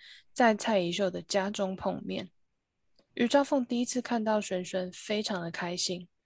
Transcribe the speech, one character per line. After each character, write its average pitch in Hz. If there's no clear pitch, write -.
在 226
蔡 214
宜 170
秀 190
的 180
家 196
中 190
碰 -
面。 -
宇 240
昭 285
凤 269
第 240
一 247
次 247
看 233
到 214
萱 185
萱， 185
非 214
常 202
的 170
开 175
心， 180